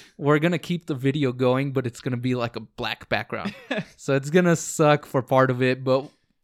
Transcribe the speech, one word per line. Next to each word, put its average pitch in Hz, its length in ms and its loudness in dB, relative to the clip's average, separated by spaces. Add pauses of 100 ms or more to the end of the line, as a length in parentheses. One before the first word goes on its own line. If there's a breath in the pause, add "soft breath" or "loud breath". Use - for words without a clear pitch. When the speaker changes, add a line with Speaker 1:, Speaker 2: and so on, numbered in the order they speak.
(180 loud breath)
Speaker 1:
we're 147 200 4
gonna 165 200 0
keep - 280 -6
the 156 80 -4
video 135 380 0
going, 127 400 0
but 127 140 -2
it's 117 140 -10
gonna 127 160 -4
be, 123 180 -2
like, 120 220 -4
a 113 40 -10
black 113 480 -8
background. 110 460 -4 (160)
Speaker 2:
<laughs> - 260 -8
Speaker 1:
So - 200 -2
it's 139 140 -4
gonna 175 260 4
suck 147 500 2
for 135 160 -2
part 131 280 4
of 127 120 -2
it, 127 220 0
but 135 260 0 (340)